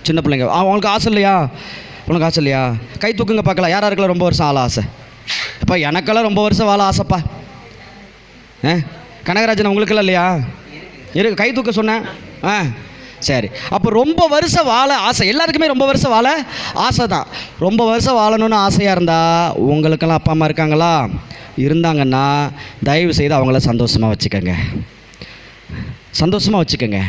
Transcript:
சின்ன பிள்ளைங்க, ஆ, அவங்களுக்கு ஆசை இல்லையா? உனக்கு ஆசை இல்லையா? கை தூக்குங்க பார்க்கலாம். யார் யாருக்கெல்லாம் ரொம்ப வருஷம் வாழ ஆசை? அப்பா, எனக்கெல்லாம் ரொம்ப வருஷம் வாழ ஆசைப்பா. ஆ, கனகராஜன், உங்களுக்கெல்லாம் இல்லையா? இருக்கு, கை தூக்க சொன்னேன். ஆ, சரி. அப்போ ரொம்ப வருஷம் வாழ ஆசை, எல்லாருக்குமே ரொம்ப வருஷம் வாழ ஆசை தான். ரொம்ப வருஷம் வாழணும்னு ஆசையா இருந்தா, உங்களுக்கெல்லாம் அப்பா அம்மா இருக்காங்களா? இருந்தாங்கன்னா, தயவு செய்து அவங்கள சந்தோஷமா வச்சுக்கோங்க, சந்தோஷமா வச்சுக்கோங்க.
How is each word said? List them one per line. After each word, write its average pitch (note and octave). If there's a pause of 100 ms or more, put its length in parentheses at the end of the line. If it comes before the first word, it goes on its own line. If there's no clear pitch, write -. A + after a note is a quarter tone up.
சின்ன D#3+
பிள்ளைங்க, C3+
ஆ, E2+
அவங்களுக்கு G3
ஆசை G#3
இல்லையா? G3 (560)
உனக்கு D#3+
ஆசை E3
இல்லையா? C3 (260)
கை A3
தூக்குங்க G#3
பார்க்கலாம். F#3
யார் G3+
யாருக்கெல்லாம் G3
ரொம்ப F3
வருஷம் E3+
வாழ C#3
ஆசை? A#2+ (760)
அப்பா, -
எனக்கெல்லாம் F3+
ரொம்ப G#3
வருஷம் G#3
வாழ G3+
ஆசைப்பா. F#3+ (1400)
ஆ, D#3 (520)
கனகராஜன், G#3+
உங்களுக்கெல்லாம் G#3
இல்லையா? F3+ (760)
இருக்கு, G3+
கை A3
தூக்க A#3
சொன்னேன். A3 (420)
ஆ, G3+ (580)
சரி. A#2+ (200)
அப்போ G3
ரொம்ப D#4
வருஷம் D#4
வாழ C4
ஆசை, G#3
எல்லாருக்குமே D#4+
ரொம்ப C4+
வருஷம் C4+
வாழ C4 (280)
ஆசை A3+
தான். E3+ (320)
ரொம்ப A3
வருஷம் A#3
வாழணும்னு A3
ஆசையா G3
இருந்தா, E3
உங்களுக்கெல்லாம் D#3
அப்பா D#3+
அம்மா D#3+
இருக்காங்களா? D3+ (480)
இருந்தாங்கன்னா, C#3+ (340)
தயவு D#3
செய்து D3
அவங்கள B2+
சந்தோஷமா A2+
வச்சுக்கோங்க, F#2+ (1700)
சந்தோஷமா G3
வச்சுக்கோங்க. A2